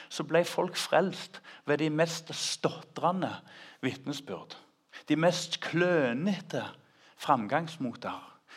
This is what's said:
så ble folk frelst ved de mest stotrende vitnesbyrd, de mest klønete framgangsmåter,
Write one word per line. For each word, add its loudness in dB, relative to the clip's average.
så -6
ble 4
folk 0
frelst 0
ved 2
de 2
mest 0
stotrende -2
vitnesbyrd, -6
de 4
mest 2
klønete 2
framgangsmåter, -2